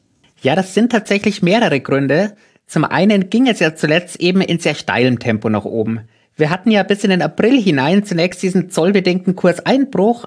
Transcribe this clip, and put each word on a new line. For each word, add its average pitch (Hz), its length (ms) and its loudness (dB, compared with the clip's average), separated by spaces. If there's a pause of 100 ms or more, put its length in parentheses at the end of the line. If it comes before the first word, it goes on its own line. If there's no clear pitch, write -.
(400)
Ja, 131 140 0
das 185 180 -2
sind 233 200 2
tatsächlich 208 500 -2
mehrere 175 380 2
Gründe. 143 560 0 (320)
Zum 156 160 0
einen 190 440 2
ging 254 200 2
es 214 100 0
ja 160 160 0
zuletzt - 460 -2
eben 180 200 2
in 170 200 -2
sehr 151 160 -2
steilem 120 420 0
Tempo 110 300 -2
nach 107 160 -2
oben. 110 380 -4 (340)
Wir 151 140 0
hatten 185 200 0
ja 202 140 2
bis 202 180 -2
in 196 80 0
den 180 120 2
April 226 380 2
hinein 180 440 2
zunächst 175 400 -4
diesen 180 260 -2
zollbedingten 185 640 0
Kurseinbruch, 208 920 0